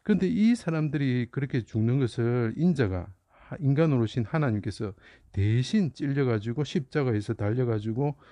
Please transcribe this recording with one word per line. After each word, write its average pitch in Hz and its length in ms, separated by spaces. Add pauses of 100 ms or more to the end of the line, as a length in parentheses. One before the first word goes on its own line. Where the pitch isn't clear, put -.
그런데 190 240
이 208 280
사람들이 143 760
그렇게 135 320
죽는 117 360
것을 120 560
인자가, 113 520 (200)
하-, - 320
인간으로 139 440
오신 110 220
하나님께서 107 680 (400)
대신 127 600
찔려가지고 127 680
십자가에서 127 720
달려가지고, 113 800 (160)